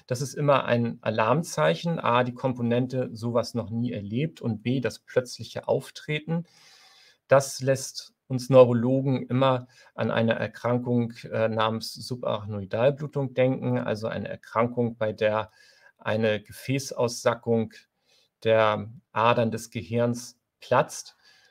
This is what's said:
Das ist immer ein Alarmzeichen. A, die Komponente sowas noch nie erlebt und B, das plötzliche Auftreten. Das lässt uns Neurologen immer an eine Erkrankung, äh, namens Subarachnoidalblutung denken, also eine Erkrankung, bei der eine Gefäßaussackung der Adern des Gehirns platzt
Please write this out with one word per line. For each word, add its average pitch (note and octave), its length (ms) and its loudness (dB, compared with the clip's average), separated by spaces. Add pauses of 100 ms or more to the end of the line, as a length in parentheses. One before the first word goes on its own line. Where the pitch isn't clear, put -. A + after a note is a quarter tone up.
Das B2 140 -4
ist C3+ 140 -6
immer C#3+ 300 2
ein A#2 360 0
Alarmzeichen. D3+ 960 0
A, A#2+ 240 2
die B2 120 -2
Komponente B2+ 760 -2
sowas A#2 420 -2
noch G#2 160 -4
nie A#2 220 -4
erlebt G#2+ 480 -6
und A2 220 -4
B, B2+ 180 0
das A2+ 200 -6
plötzliche - 680 -6
Auftreten. D3+ 800 -4 (800)
Das - 340 4
lässt - 540 -4 (120)
uns B2+ 240 -4
Neurologen B2+ 760 6
immer B2+ 420 2 (260)
an A2+ 160 -2
eine A2+ 240 2
Erkrankung, A#2+ 760 -2 (180)
äh, A2 180 0
namens A2 460 -2
Subarachnoidalblutung A#2+ 1400 -4
denken, B2+ 440 0
also A2 300 -4
eine G2+ 200 -6
Erkrankung, A#2+ 680 -2
bei G#2+ 160 -2
der G#2+ 380 0 (480)
eine G#2+ 440 0
Gefäßaussackung A#2 1300 -2 (720)
der A2 480 4 (220)
Adern A2+ 380 4
des A2+ 200 -10
Gehirns A#2 680 -4 (220)
platzt - 560 -2 (340)